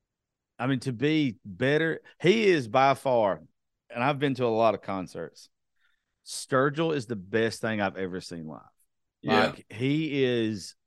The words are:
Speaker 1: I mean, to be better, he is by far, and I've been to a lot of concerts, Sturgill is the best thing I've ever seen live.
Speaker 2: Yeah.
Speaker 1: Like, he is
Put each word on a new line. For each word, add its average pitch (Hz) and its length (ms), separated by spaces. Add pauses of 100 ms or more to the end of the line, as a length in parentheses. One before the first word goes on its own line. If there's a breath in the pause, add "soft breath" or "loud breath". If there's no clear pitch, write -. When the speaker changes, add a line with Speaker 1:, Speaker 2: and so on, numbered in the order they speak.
(580)
Speaker 1:
I 120 80
mean, 131 140
to 131 140
be 143 520
better, 139 560 (180 loud breath)
he 214 260
is 160 220
by 131 280
far, 107 480 (500)
and 120 100
I've 143 140
been 135 180
to 123 100
a - 20
lot 113 260
of 98 80
concerts, - 680 (760)
Sturgill 147 680
is 135 100
the 120 100
best 107 460
thing 110 200
I've 92 160
ever 92 240
seen 82 260
live. 65 140 (600)
Speaker 2:
Yeah. 107 260
Speaker 1:
Like, - 220
he 139 540
is 113 520 (120)